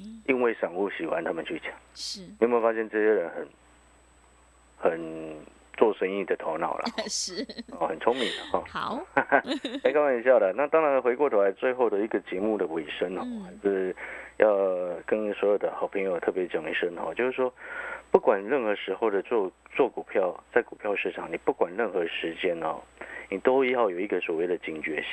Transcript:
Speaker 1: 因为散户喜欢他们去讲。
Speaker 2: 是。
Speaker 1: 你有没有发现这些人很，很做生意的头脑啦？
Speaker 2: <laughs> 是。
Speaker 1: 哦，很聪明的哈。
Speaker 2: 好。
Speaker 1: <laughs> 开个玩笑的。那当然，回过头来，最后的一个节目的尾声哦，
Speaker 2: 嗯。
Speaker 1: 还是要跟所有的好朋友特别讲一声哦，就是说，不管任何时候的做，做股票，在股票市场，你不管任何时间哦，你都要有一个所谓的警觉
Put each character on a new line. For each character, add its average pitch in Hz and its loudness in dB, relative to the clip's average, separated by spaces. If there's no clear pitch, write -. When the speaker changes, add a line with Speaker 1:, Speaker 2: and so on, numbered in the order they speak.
Speaker 1:
因 123 2
为 113 2
散 87 -4
户 95 -2
喜 - -8
欢 - -2
他 87 -2
们 82 -6
去 - -6
讲。 - -10
Speaker 2:
是。 - -10
Speaker 1:
你 131 -18
有 117 6
没 123 4
有 117 4
发 113 4
现 110 -2
这 107 -2
些 107 4
人 95 4
很， 73 -10
很 160 -4
做 - 4
生 95 -2
意 98 -2
的 - 0
头 165 -4
脑 170 -2
啦？ - -6
Speaker 2:
<laughs> - -6
是。 - -6
Speaker 1:
哦， 175 -4
很 - -6
聪 - 2
明 131 -2
的 - -6
哈。 87 0
Speaker 2:
好。 240 -6
Speaker 1:
<laughs> 247 2
开 127 4
个 147 4
玩 131 2
笑 127 8
的。 95 6
那 131 0
当 160 4
然， 139 4
回 123 2
过 143 2
头 104 4
来， 98 6
最 127 0
后 123 4
的 101 2
一 110 2
个 107 0
节 - -6
目 107 0
的 92 0
尾 80 -4
声 - -4
哦， 87 -4
Speaker 2:
嗯。 233 -6
Speaker 1:
还 - -12
是 190 0
要 107 8
跟 107 0
所 101 2
有 101 6
的 - -2
好 - -4
朋 98 -2
友 92 0
特 - 2
别 90 0
讲 82 -4
一 87 -4
声 87 -2
哦， 95 -4
就 117 0
是 127 0
说， 127 0
不 190 8
管 104 4
任 127 0
何 104 0
时 - -6
候 110 0
的 98 2
做， 101 -2
做 131 4
股 135 -8
票， 90 -2
在 120 4
股 - -14
票 104 -4
市 95 -2
场， - -8
你 170 -6
不 - 0
管 87 -2
任 104 -2
何 90 0
时 - -6
间 92 0
哦， 160 -4
你 98 -4
都 131 4
要 123 2
有 87 -2
一 101 -2
个 92 0
所 85 -2
谓 85 0
的 87 0
警 78 -8
觉 76 -4